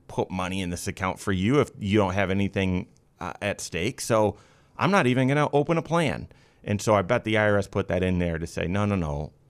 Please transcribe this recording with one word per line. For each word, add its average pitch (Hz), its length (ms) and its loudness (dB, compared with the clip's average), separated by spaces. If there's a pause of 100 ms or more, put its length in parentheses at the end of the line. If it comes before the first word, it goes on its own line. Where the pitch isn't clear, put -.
put - 220 -4
money 92 320 -4
in 90 80 -4
this 90 180 -6
account 92 320 -4
for - 100 -4
you 101 300 4
if 117 180 2
you 104 200 2
don't 95 160 2
have 95 160 0
anything, 95 580 0 (320)
uh, 87 220 -8
at 101 180 -4
stake, 90 400 -6
so 107 360 2 (420)
I'm 147 120 2
not 190 160 4
even 127 220 2
gonna 147 240 2
open 147 260 2
a 156 40 -2
plan." 151 460 -2 (360)
And 104 160 -2
so 110 140 4
I 98 80 6
bet 113 220 0
the 107 120 0
I 107 140 4
R 101 80 4
S 98 100 -2
put 98 200 -2
that 90 140 0
in 92 160 2
there 85 200 0
to 82 80 -6
say, 87 200 -4
"No, 98 180 0
no, 101 120 0
no, 76 360 -4 (180)